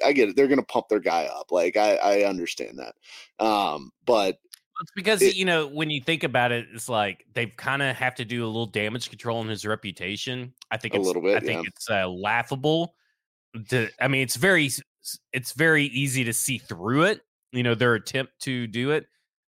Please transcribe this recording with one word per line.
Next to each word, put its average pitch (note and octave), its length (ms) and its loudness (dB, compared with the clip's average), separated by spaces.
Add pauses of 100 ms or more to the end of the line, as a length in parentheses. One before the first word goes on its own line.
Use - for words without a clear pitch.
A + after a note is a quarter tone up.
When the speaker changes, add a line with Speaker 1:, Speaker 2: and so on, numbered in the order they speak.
Speaker 1:
I C#3+ 80 4
get A#2+ 160 4
it. F2+ 60 -8
They're C#3 120 6
gonna C3 160 2
pump - 260 -4
their G#2+ 100 2
guy E2 260 0
up. - 260 -10
Like, F2+ 260 2
I, G#2 180 6
I G2+ 300 4
understand E2 540 -6
that. A#1 160 -14 (500)
Um, F2 460 0 (140)
but G2+ 340 2 (400)
Speaker 2:
It's D#3+ 160 -12
because, G3 320 2
Speaker 1:
it F#3+ 80 4
Speaker 2:
you F#3 100 0
know, D#3+ 220 2
when D3+ 220 -4
you D3 120 -4
think E3 220 0
about B2 280 2
it, A#2 220 -2
it's A#2 160 -12
like G#2 440 0
they've A#2 240 -4
kinda C3+ 360 -2
have B2+ 220 -2
to B2 100 -6
do A#2 180 -4
a A2+ 40 -2
little A2+ 180 -2
damage G#2+ 440 -4
control A#2 300 -6
on A2 80 -6
his G#2+ 180 -8
reputation. G#2+ 880 -6 (180)
I A2 60 -2
think A2+ 160 -6
Speaker 1:
A - 20 -2
Speaker 2:
it's, G2+ 40 0
Speaker 1:
little F2+ 220 0
bit, G2+ 180 2
Speaker 2:
I - 20 0
think G2 200 -4
Speaker 1:
yeah. - 20 -8
Speaker 2:
it's, - 260 -12
uh, F#2+ 200 0
laughable B2+ 840 -2 (760)
to, A2+ 200 0 (120)
I B2 80 2
mean, C3+ 140 2
it's A#2+ 140 -4
very E3 300 4
s-, - 140 -6 (220)
s-, - 160 -12 (140)
it's B2+ 200 -6
very D#3 340 4
easy C3 380 -2
to A2+ 80 -2
see B2 260 -2
through A2 440 0
it, G3+ 180 2 (320)
you B2 100 0
know, A#2+ 120 4
their A#2 200 4
attempt C3 460 -6
to B2 260 -4
do A#2+ 240 -2
it, D3+ 160 -2 (440)